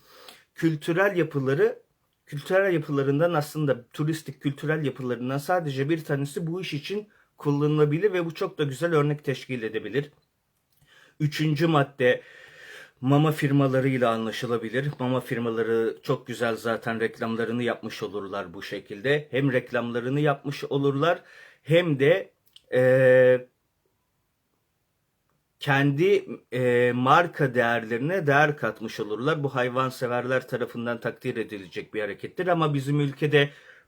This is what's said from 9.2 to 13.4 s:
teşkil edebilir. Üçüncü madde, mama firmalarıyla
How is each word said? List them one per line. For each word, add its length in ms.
teşkil 400
edebilir. 480
Üçüncü 480
madde, 540
mama 300
firmalarıyla 800